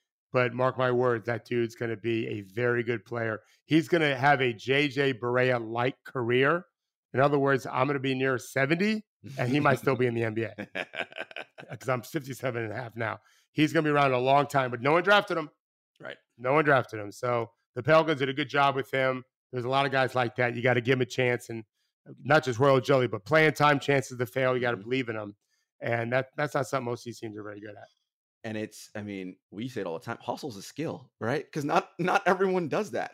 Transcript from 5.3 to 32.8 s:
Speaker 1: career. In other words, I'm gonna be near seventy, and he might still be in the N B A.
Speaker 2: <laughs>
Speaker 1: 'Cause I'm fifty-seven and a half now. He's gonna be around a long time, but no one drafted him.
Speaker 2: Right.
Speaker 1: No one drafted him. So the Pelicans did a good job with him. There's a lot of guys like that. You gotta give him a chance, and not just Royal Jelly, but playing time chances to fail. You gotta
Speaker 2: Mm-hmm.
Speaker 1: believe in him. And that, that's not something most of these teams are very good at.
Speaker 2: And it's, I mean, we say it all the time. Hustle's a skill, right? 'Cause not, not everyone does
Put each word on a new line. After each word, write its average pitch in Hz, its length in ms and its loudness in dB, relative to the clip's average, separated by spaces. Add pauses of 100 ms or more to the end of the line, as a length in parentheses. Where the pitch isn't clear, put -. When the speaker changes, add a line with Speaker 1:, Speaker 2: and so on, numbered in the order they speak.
Speaker 1:
career. 131 640 2 (480)
In 117 60 2
other 143 200 6
words, 139 320 2
I'm 131 160 0
gonna 143 120 -2
be 131 160 -2
near 131 240 0
seventy, 170 680 -2 (320)
and 127 140 -2
he 147 80 4
might 139 200 4
still 135 160 2
be 123 120 2
in 117 80 -2
the 117 80 -2
N 110 100 -2
B 113 100 -4
A. 104 300 -10
Speaker 2:
<laughs> 90 140 -6 (920)
Speaker 1:
'Cause - 100 -8
I'm 127 120 -2
fifty-seven 127 640 -8
and 107 80 -8
a 101 40 -10
half 117 200 -12
now. 107 240 -6 (320)
He's 151 220 2
gonna 160 100 4
be 151 60 0
around 143 240 4
a 127 60 2
long 135 280 4
time, 131 240 0
but 120 100 -6
no 139 100 2
one 170 120 4
drafted 196 340 4
him. 156 120 -6 (500)
Speaker 2:
Right. - 180 -14 (200)
Speaker 1:
No 127 160 0
one 156 120 4
drafted 127 340 2
him. 104 120 -10
So 120 400 -4 (240)
the 123 80 -6
Pelicans 156 360 4
did 131 100 0
a 139 40 -4
good 135 160 -4
job 139 260 2
with 135 160 -4
him. 131 320 0 (280)
There's 123 140 -6
a 123 40 -4
lot 135 160 2
of 135 60 -4
guys 131 240 0
like 123 220 0
that. 120 180 0
You 120 60 -8
gotta 123 200 2
give 120 160 2
him 127 40 -2
a 127 40 0
chance, 123 440 -2
and 113 140 -10 (600)
not 151 200 4
just 117 160 -2
Royal 135 220 6
Jelly, 131 260 2
but 104 180 -8
playing 156 280 4
time 147 260 4
chances 135 380 0
to 123 80 -2
fail. 127 300 0
You 123 60 -2
gotta 120 160 -2
Speaker 2:
Mm-hmm. 95 60 -14
Speaker 1:
believe 123 260 -2
in 110 60 -6
him. 104 200 -10 (440)
And 117 340 -2
that, 131 240 -2
that's 147 180 -4
not 139 120 0
something 131 180 -4
most 120 160 -6
of - 40 -20
these 113 140 -12
teams 107 180 -12
are 107 60 -12
very 104 160 -14
good 104 160 -14
at. 110 120 -20 (580)
Speaker 2:
And 107 120 -6
it's, 107 380 -10
I 107 60 -8
mean, 95 340 -10 (160)
we 113 160 -8
say 123 140 -6
it 92 60 -6
all 82 100 -6
the - 80 -14
time. 120 160 -8
Hustle's 123 360 -8
a 95 40 -14
skill, - 480 -10 (100)
right? 123 320 -4
'Cause 151 140 -6
not, 160 240 0 (100)
not 180 260 0
everyone 185 440 2
does 170 220 -4